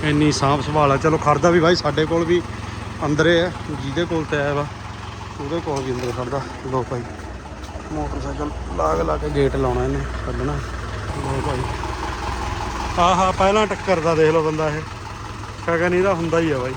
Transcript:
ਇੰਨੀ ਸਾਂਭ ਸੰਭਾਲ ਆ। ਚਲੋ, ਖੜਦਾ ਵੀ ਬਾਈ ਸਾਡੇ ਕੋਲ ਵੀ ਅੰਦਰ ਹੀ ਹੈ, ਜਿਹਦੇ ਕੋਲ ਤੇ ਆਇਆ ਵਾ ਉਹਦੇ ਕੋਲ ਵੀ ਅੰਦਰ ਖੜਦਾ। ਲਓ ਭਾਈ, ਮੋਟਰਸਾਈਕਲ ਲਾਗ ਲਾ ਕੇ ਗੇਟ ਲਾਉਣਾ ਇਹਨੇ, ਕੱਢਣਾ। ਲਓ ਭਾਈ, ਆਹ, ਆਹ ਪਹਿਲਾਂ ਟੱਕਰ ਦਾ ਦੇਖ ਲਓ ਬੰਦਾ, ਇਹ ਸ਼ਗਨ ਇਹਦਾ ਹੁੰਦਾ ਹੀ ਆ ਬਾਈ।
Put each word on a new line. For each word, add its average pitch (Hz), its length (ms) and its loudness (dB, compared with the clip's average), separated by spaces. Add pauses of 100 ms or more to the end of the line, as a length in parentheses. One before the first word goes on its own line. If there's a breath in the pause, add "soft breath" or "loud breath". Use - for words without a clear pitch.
ਇੰਨੀ 151 220 4
ਸਾਂਭ 139 300 2
ਸੰਭਾਲ 147 300 4
ਆ। 139 60 4
ਚਲੋ, 156 200 2
ਖੜਦਾ 147 320 4
ਵੀ 175 100 6
ਬਾਈ 165 160 6
ਸਾਡੇ 151 300 0
ਕੋਲ 165 200 2
ਵੀ 175 160 4 (640)
ਅੰਦਰ 151 220 4
ਹੀ 170 100 6
ਹੈ, 175 140 2 (180)
ਜਿਹਦੇ 139 360 -2
ਕੋਲ 165 200 -2
ਤੇ 151 120 -2
ਆਇਆ 143 160 0
ਵਾ 147 120 0 (720)
ਉਹਦੇ 151 260 -4
ਕੋਲ 139 180 -2
ਵੀ 131 80 -4
ਅੰਦਰ 123 260 -4
ਖੜਦਾ। 127 240 -4 (240)
ਲਓ 131 240 -2
ਭਾਈ, 120 120 -4 (920)
ਮੋਟਰਸਾਈਕਲ 143 580 -4 (280)
ਲਾਗ 160 240 2
ਲਾ 151 160 0
ਕੇ 151 180 -4
ਗੇਟ 139 200 2
ਲਾਉਣਾ 127 280 0
ਇਹਨੇ, 139 160 0 (260)
ਕੱਢਣਾ। 127 280 -2
ਲਓ - 920 -4
ਭਾਈ, 127 160 -2 (1400)
ਆਹ, 180 220 6
ਆਹ 185 120 4
ਪਹਿਲਾਂ 202 340 4
ਟੱਕਰ 190 320 0
ਦਾ 160 160 2
ਦੇਖ 156 180 6
ਲਓ 160 100 4
ਬੰਦਾ, 156 260 0
ਇਹ 151 120 -4 (840)
ਸ਼ਗਨ 170 280 2
ਇਹਦਾ 185 200 4
ਹੁੰਦਾ 165 260 2
ਹੀ 160 120 2
ਆ 135 80 0
ਬਾਈ। 131 180 -2